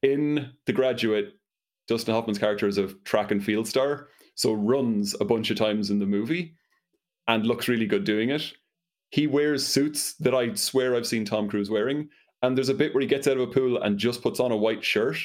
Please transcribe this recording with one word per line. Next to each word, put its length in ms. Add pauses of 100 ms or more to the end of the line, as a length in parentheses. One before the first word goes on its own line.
in 480 (160)
The 60
Graduate, 600 (520)
Dustin 280
Hoffman's 240
character 280
is 120
a 100 (160)
track 260
and 140
field 240
star, 400 (260)
so 180
runs 680
a 40
bunch 260
of 60
times 340
in 80
the 80
movie 480 (720)
and 200
looks 220
really 180
good 180
doing 260
it. 220 (580)
He 160
wears 400
suits 480
that 200
I 200
swear 400
I've 120
seen 180
Tom 240
Cruise 220
wearing, 380 (340)
and 140
there's 120
a 60
bit 200
where 60
he 80
gets 180
out 100
of 120
a 40
pool 300
and 160
just 240
puts 180
on 120
a 40
white 280
shirt 400